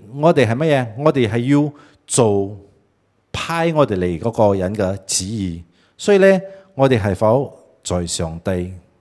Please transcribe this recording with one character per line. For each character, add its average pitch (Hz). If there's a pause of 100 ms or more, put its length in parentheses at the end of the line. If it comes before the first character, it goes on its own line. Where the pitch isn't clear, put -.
(140)
我 151
哋 135
係 113
乜 151
嘢？ 127 (100)
我 151
哋 127
係 113 (140)
要 147 (340)
做 104 (760)
派 165
我 151
哋 101
嚟 90
嗰 113
個 104
人 95
嘅 98
旨 -
意。 92 (340)
所 208
以 196
呢， 190 (340)
我 135
哋 120
係 101
否 117 (300)
在 87
上 85
帝 92 (280)